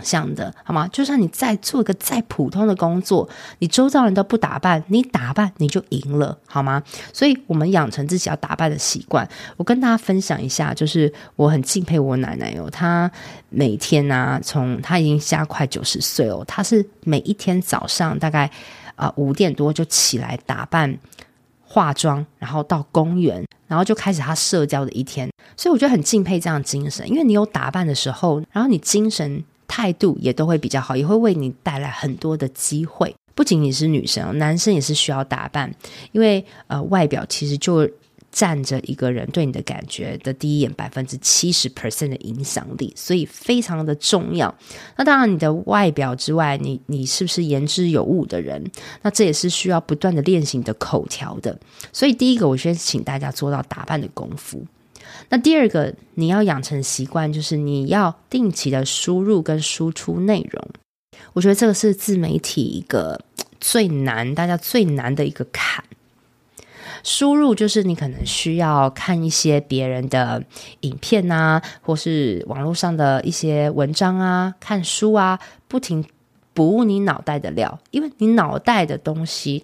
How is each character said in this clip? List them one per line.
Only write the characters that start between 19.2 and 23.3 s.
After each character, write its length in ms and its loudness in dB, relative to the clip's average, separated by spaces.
点 180 2
多 200 2
就 120 0
起 340 0
来 280 -6
打 200 -6
扮、 320 0
化 300 2
妆， 320 0
然 120 -10
后 120 -2
到 280 -2
公 300 2
园， 240 0